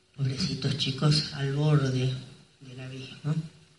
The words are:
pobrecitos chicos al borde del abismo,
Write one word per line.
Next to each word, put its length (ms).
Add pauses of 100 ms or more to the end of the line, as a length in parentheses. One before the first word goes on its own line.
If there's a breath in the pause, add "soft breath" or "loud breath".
(140)
pobrecitos 640
chicos 540
al 220
borde 580 (480)
del 200
abismo, 540 (440)